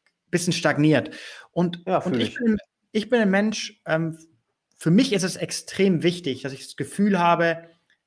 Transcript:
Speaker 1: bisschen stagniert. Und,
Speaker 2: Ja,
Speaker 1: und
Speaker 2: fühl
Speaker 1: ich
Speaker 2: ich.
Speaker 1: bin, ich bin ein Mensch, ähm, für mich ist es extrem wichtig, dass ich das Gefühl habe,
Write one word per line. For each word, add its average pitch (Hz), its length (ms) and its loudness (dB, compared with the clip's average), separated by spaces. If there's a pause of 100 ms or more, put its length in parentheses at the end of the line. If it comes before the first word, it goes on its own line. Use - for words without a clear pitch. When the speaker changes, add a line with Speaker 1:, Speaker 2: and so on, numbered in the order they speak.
(300)
Speaker 1:
bisschen 175 220 0
stagniert. 147 580 2 (420)
Und, 175 340 -2
Speaker 2:
Ja, 185 120 2
Speaker 1:
und 185 160 -2
Speaker 2:
fühl 233 80 0
Speaker 1:
ich 220 80 -2
Speaker 2:
ich. - 80 -12
Speaker 1:
bin, 226 180 2 (340)
ich 214 180 -4
bin 240 120 2
ein 208 100 4
Mensch, 208 560 -2
ähm, 160 320 -2 (600)
für - 120 0
mich 254 220 4
ist 190 100 0
es 180 140 -4
extrem 180 640 -2
wichtig, 160 400 -2
dass 135 100 -8
ich 135 120 -16
das - 120 -18
Gefühl 196 440 0
habe, 165 480 2 (380)